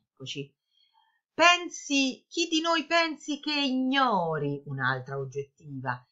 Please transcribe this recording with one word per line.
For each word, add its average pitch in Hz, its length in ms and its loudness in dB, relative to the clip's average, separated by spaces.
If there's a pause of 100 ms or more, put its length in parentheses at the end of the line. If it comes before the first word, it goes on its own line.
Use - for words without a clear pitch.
(120)
Eccoci. 139 400 -12 (800)
"Pensi, 311 960 2
chi 330 200 -2
di 320 120 0
noi 330 240 0
pensi 320 560 0
che 302 180 -4
ignori", 233 1080 2
un'altra 135 520 -4
oggettiva, 135 920 -8